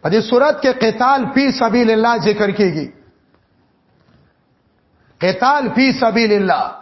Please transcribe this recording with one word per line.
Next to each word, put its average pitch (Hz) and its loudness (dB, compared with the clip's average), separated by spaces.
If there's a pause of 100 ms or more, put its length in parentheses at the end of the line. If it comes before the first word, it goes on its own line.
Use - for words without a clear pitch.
په 165 -4
دې 214 2
صورت 285 2
کې 262 0 (120)
قتال 247 0 (140)
فی 269 2 (140)
سبیل 226 2
الله 226 0
ذکر 208 0
کیږي. 165 -2 (2250)
قتال 247 0 (120)
فی 262 2 (160)
سبیل 226 2
الله. 202 0 (160)